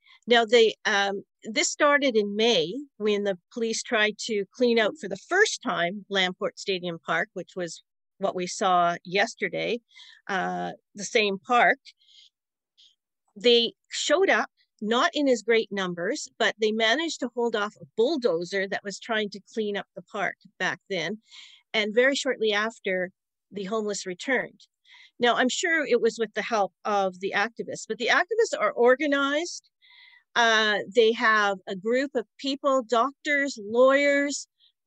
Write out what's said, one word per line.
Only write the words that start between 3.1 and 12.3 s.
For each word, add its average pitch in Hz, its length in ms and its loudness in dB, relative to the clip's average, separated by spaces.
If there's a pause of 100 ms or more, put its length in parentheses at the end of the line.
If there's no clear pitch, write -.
the 196 140 -2 (140)
police 226 300 -4
tried 214 360 0 (100)
to 202 260 -4
clean 240 240 2
out 208 220 2
for 208 80 -12
the 190 100 -10
first 403 460 0
time 185 480 -4
Lamport 185 460 -2
Stadium 175 460 -6
Park, 175 300 -4
which - 220 -12
was 175 260 -8 (380)
what 190 160 -2
we 180 100 -4
saw 175 600 2
yesterday, 185 760 -4 (480)
uh, 180 440 -4 (220)
the 202 120 -12
same 202 340 -2
park. 240 400 2 (1600)